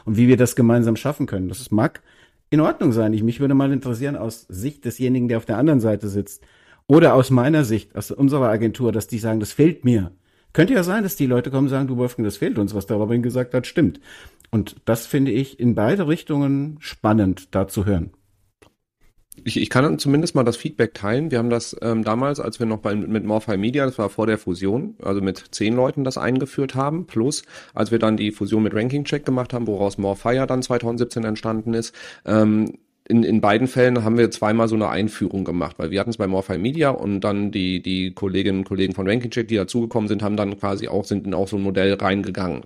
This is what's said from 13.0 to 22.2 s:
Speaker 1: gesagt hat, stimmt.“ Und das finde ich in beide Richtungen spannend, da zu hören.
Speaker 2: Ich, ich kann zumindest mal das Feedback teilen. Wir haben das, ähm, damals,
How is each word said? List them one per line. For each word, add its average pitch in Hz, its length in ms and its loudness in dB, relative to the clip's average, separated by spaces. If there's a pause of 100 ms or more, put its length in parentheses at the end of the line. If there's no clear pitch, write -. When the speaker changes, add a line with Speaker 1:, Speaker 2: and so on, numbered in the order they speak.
Speaker 1:
gesagt 123 320 -4
hat, 127 120 -2
stimmt.“ 127 320 0 (520)
Und - 340 -2
das 117 220 -2
finde 135 240 0
ich 131 280 -2
in 113 160 2
beide 151 320 0
Richtungen 143 720 -2
spannend, 107 720 0
da 98 140 0
zu 98 200 -2
hören. 90 240 -2 (1300)
Speaker 2:
Ich, - 140 -4
ich - 120 -2
kann 147 280 2
zumindest 147 360 0
mal 131 100 2
das 113 140 -2
Feedback - 340 -2
teilen. 131 380 -2
Wir 127 80 0
haben 120 100 0
das, 117 320 -4
ähm, 113 240 0
damals, 131 340 -2